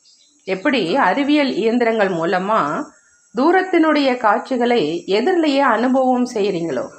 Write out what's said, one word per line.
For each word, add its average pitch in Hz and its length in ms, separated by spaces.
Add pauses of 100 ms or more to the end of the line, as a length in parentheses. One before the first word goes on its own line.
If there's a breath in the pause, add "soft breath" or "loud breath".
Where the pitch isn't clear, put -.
(460)
எப்படி 214 360 (180)
அறிவியல் 269 540
இயந்திரங்கள் 226 580
மூலமா 185 480 (720 soft breath)
தூரத்தினுடைய 320 800
காட்சிகளை 240 680 (280)
எதிரிலேயே 277 560
அனுபவம் 254 600
செய்கிறீங்களோ, 170 600 (120)